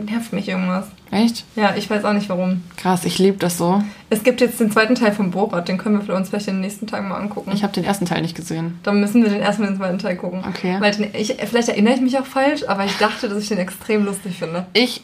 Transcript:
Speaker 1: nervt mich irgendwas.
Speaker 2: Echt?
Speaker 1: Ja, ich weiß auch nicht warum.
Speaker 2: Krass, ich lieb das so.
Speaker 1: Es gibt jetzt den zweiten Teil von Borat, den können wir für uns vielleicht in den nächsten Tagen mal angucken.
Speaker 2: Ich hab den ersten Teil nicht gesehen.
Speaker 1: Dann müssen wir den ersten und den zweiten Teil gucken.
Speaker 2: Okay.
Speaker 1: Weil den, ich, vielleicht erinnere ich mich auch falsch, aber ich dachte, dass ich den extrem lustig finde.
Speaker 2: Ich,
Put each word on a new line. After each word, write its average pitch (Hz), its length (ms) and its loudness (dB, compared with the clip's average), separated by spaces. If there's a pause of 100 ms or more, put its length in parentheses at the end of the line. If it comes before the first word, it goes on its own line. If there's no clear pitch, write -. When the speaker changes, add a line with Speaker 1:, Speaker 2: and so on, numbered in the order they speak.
Speaker 1:
nervt 226 220 -4
mich - 160 -4
irgendwas. 185 380 -2 (260)
Speaker 2:
Echt? 226 320 2 (140)
Speaker 1:
Ja, 208 180 4
ich 202 140 -4
weiß 208 160 0
auch 208 80 2
nicht 202 160 0
warum. 185 340 0 (140)
Speaker 2:
Krass, 180 260 2
ich 175 160 0
lieb 196 220 4
das 175 160 0
so. 185 260 2 (260)
Speaker 1:
Es 214 140 0
gibt 247 160 4
jetzt 240 220 2
den 214 100 4
zweiten 220 240 4
Teil 233 160 4
von 185 200 0
Borat, 185 360 -2
den 190 100 -2
können 208 220 0
wir 202 60 -4
für 202 100 -2
uns 190 140 -2
vielleicht 208 180 -4
in 196 80 -4
den 190 60 -2
nächsten 202 260 -8
Tagen 202 220 -6
mal 175 80 -6
angucken. 196 360 -6
Speaker 2:
Ich 208 120 0
hab 196 80 -2
den 180 100 0
ersten 196 220 -2
Teil 170 160 0
nicht 165 160 -4
gesehen. 165 460 -6
Speaker 1:
Dann 202 180 2
müssen 220 220 4
wir 214 60 4
den 202 120 0
ersten 202 220 0
und 202 80 0
den 190 60 -2
zweiten 190 220 -2
Teil 196 160 -2
gucken. 185 320 -6
Speaker 2:
Okay. 185 320 -2
Speaker 1:
Weil 208 140 4
den, 208 200 -2
ich, - 220 -2 (100)
vielleicht 233 220 0
erinnere 226 280 4
ich 254 60 0
mich 262 160 2
auch 262 80 -2
falsch, 277 400 0
aber 196 200 -2
ich 196 120 -2
dachte, 226 300 0
dass 202 160 -4
ich 208 60 -6
den 214 80 -2
extrem 202 480 0
lustig 190 320 -6
finde. 170 340 -6
Speaker 2:
Ich, 240 320 2